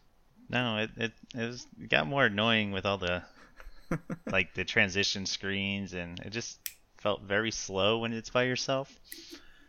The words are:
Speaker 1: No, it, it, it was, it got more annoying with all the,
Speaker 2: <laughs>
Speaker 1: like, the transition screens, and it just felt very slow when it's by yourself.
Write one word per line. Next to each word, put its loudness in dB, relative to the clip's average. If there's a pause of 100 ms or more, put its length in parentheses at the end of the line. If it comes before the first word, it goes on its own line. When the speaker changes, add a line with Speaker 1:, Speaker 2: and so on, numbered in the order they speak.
(480)
Speaker 1:
No, 0
it, 0
it, -2 (220)
it -2
was, -8 (140)
it -14
got 6
more 4
annoying 4
with -2
all 2
the, 0 (540)
Speaker 2:
<laughs> -8
Speaker 1:
like, 2
the -2
transition 2
screens, -4
and -6
it -10
just -8 (400)
felt -2
very 0
slow 2
when -2
it's -8
by 2
yourself. -2 (760)